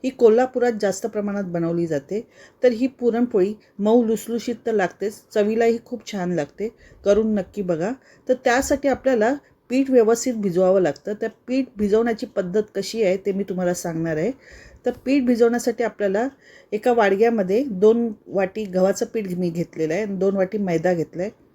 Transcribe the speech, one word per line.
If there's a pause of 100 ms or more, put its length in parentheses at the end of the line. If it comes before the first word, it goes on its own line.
ही
कोल्हापुरात
जास्त
प्रमाणात
बनवली
जाते. (340)
तर
ही
पुरणपोळी (240)
मऊ
लुसलुशीत (120)
तर
लागतेच, (120)
चवीलाही
खूप
छान
लागते. (360)
करून
नक्की
बघा. (360)
तर
त्यासाठी
आपल्याला (340)
पीठ
व्यवस्थित
भिजवावं
लागतं. (100)
तर (180)
पीठ (100)
भिजवण्याची
पद्धत (120)
कशी
आहे
ते
मी
तुम्हाला
सांगणार
आहे. (560)
तर (140)
पीठ
भिजवण्यासाठी
आपल्याला (440)
एका
वाडग्यामध्ये
दोन (140)
वाटी
गव्हाचं
पीठ
मी
घेतलेलं
आहे
आणि
दोन
वाटी
मैदा
घेतला
आहे. (120)